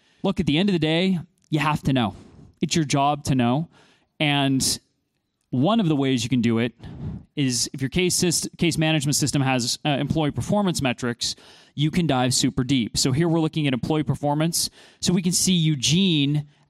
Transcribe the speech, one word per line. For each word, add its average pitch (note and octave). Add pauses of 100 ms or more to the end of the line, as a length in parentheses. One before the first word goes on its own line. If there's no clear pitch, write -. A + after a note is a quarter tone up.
(220)
Look, G3
at D#3+
the D3+
end G#3
of F#3+
the E3+
day, E3 (300)
you D#3
have D3+
to C#3+
know. A#2 (460)
It's E3
your E3
job C#3+
to C#3+
know. B2+ (500)
And C#3+ (680)
one F3+
of F3+
the D#3
ways C3
you A#2
can B2+
do A2+
it A#2+ (640)
is B2+
if C#3+
your C3+
case F3+
syst-, -
case E3+
management D#3
system C#3+
has, C3
uh, D3+
employee C#3+
performance G3
metrics, A#2+ (380)
you D3
can E3+
dive B2+
super C3
deep. B2
So C3+
here E3+
we're E3
looking D#3
at C3+
employee D3+
performance. D3 (300)
So F3+
we E3
can E3+
see F#3
Eugene D3+ (240)